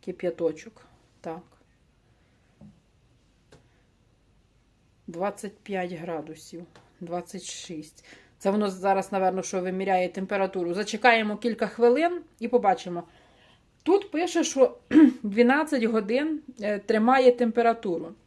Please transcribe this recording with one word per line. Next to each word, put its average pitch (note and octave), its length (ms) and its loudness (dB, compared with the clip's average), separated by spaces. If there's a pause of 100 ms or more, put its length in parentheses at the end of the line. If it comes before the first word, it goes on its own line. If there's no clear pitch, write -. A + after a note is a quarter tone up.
кип'яточок. E3+ 800 -6 (340)
Так. E3 200 -12 (3750)
Двадцять G3 520 -8
п'ять F#3 340 -6
градусів. D#3+ 720 -12 (360)
Двадцять F3 420 -10
шість. - 640 -16 (340)
Це G3 120 0
воно G#3 200 0
зараз, F#3+ 420 -2
напевно, F#3+ 300 0
що F#3 180 -4
виміряє F#3 480 0
температуру. F#3+ 640 -4
Зачекаємо G#3+ 640 2
кілька A3 300 -4
хвилин D4 540 2 (200)
і A#3 80 -6
побачимо. F#3+ 540 0 (800)
Тут G4 280 0
пише, E4 340 -2
що - 340 0 (220)
<clears throat> C4 220 6
дванадцять A#3+ 640 2
годин, A#3+ 560 -2 (200)
е, G#3 180 -4
тримає B3 540 4
температуру. A3+ 800 0 (140)